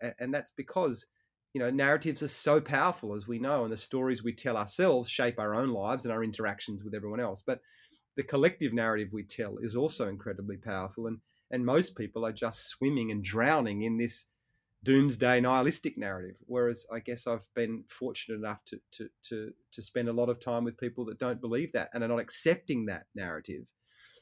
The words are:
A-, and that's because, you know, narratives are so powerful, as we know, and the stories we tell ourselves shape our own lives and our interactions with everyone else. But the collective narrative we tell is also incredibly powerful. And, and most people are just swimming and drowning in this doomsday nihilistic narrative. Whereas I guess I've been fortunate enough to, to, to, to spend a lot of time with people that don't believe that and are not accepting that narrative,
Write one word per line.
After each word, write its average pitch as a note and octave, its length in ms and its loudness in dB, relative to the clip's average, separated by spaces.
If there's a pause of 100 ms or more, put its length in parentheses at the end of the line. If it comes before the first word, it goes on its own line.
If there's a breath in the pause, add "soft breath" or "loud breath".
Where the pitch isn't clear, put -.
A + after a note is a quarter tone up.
A-, A#2 160 -6
and B2+ 160 -4
that's C#3+ 180 -4
because, C#3 540 -2 (480)
you C#3 60 -4
know, B2 100 2
narratives D3 540 2
are C#3+ 60 -2
so D3+ 320 4
powerful, C#3 520 0
as G#2 140 -8
we A#2 120 -4
know, C3+ 240 2
and A2+ 100 -4
the G#2+ 40 -4
stories B2+ 460 -2
we A#2 100 -2
tell B2 220 -2
ourselves B2 540 2
shape A#2+ 300 0
our G#2 140 0
own B2+ 180 0
lives A#2 340 -2
and A#2 80 0
our A2+ 100 0
interactions G#2 600 -4
with G#2 120 -8
everyone G#2 240 -6
else. G2 260 -4
But - 140 -2 (560 soft breath)
the C#3 80 -2
collective C#3+ 480 2
narrative A2 400 2
we G#2+ 120 -6
tell G#2 340 -6
is A2+ 180 -4
also C3+ 320 0
incredibly G2 480 -6
powerful. F#2+ 520 -6
And, A2+ 120 -6 (320)
and B2+ 140 0
most C3+ 320 4
people A2+ 280 -4
are A2 60 -2
just A2+ 380 -4
swimming C3 420 0
and G#2 100 -2
drowning A2 600 2
in A2+ 140 0
this A#2 300 -2 (560)
doomsday B2+ 580 6
nihilistic C3 560 2
narrative. F#2+ 380 -6 (100)
Whereas A#2+ 480 0
I A#2 60 -6
guess A#2+ 280 -8
I've A2+ 280 -2
been A2+ 320 -2
fortunate A2+ 500 -6
enough G#2+ 280 -6
to, G#2 140 -12 (140)
to, A2 160 -12 (200)
to, A2 220 -6 (200)
to - 100 -14
spend A#2+ 260 -2
a A#2 60 0
lot A#2+ 160 2
of A#2+ 100 0
time A#2+ 240 0
with A#2 140 -2
people B2 280 -4
that G#2+ 140 -8
don't B2 220 -2
believe A#2+ 320 -2
that - 200 -2
and A#2+ 100 -2
are A2+ 40 2
not A#2 120 2
accepting C3 680 0
that G2 200 -6 (100)
narrative, D#2+ 520 -8 (540 soft breath)